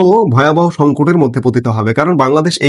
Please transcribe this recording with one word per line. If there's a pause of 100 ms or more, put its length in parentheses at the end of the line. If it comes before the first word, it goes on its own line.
(300)
ভয়াবহ (120)
সংকটের
মধ্যে
পতিত
হবে,
কারণ
বাংলাদেশ (140)